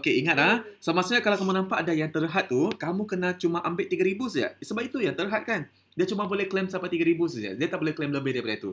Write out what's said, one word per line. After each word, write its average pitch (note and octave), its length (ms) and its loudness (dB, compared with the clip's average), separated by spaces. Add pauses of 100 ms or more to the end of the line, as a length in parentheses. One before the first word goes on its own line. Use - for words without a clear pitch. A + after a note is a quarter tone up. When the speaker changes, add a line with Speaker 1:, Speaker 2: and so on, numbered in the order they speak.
Speaker 1:
okey, C#3+ 240 2
ingat D#3+ 160 2
ah. G3+ 180 4
Speaker 2:
Hmm. - 240 -14
Speaker 1:
So, E3+ 80 0
maksudnya F#3 320 2
kalau G3+ 160 2
kamu F#3+ 160 2
nampak F#3 320 0
ada F3 80 2
yang D#3 160 0
terhad D#3+ 400 0
tu, D3 240 2
kamu F#3+ 320 -2
kena F3+ 320 0
cuma E3+ 240 0
ambil E3+ 240 -2
tiga F3+ 160 0
ribu G3 240 2
saja. - 320 -2
Sebab A#3 320 -6
itu C#4+ 80 -4
yang F3 160 0
terhad G#3 320 -2
kan. G3+ 240 -2 (240)
Dia F#3 140 2
cuma G3+ 180 -2
boleh G3 240 -2
claim F#3+ 160 0
sampai F3+ 240 -4
tiga E3 160 0
ribu E3+ 240 4
saja. G#2 240 -6
Dia D3+ 160 0
tak F3+ 80 -2
boleh D#3 160 0
claim C#3+ 160 -4
lebih C3+ 240 -2
daripada A2+ 240 -2
itu. G2 140 -6